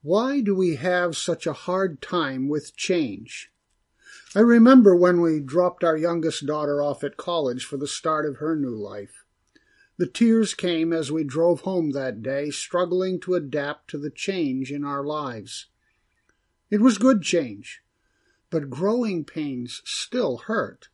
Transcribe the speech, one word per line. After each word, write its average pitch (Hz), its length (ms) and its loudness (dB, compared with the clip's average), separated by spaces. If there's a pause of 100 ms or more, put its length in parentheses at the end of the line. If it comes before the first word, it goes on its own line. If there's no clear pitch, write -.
Why 240 380 0
do 202 140 2
we 180 220 2
have 175 380 0
such - 320 -4
a 156 60 -2
hard 180 480 -4
time 139 480 -4
with 147 260 -4
change? 120 760 -4 (840)
I 196 60 2
remember 233 560 10
when 175 240 6
we 160 200 2
dropped 175 440 0
our 160 100 4
youngest 160 520 -2
daughter 147 340 -2
off 143 240 -2
at 139 140 -8
college 135 480 -4
for 143 100 -10
the 139 100 -6
start 156 380 -4
of 143 140 -6
her 156 180 -2
new 131 180 -4
life. 101 520 -12 (720)
The 180 80 -2
tears 226 480 2
came 165 400 -2
as 151 180 -4
we 160 100 -2
drove 156 380 0
home 175 300 -2
that 131 320 -6
day, 139 260 -4
struggling 180 720 -2
to 180 140 -2
adapt 143 560 -4
to 147 80 -8
the 147 100 -8
change 139 640 -4
in 143 140 -6
our 139 180 -4
lives. 143 600 -8 (1040)
It 208 100 0
was 226 160 6
good 226 240 4
change, 123 640 -4 (680)
but 147 220 -6
growing 196 520 -2
pains 131 640 -8
still 175 540 -4
hurt. - 560 -8